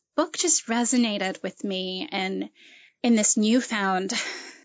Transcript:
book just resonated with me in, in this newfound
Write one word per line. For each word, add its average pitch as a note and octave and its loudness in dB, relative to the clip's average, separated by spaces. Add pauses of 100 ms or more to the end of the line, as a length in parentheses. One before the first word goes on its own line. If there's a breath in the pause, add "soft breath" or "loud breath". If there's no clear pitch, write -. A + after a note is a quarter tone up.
(160)
book F4 -2
just - 0
resonated A3+ 0
with - -10
me F#3 -6
in, F#3+ -4 (540 loud breath)
in A#3+ 6
this G#3+ 4
newfound G#3 2 (520 loud breath)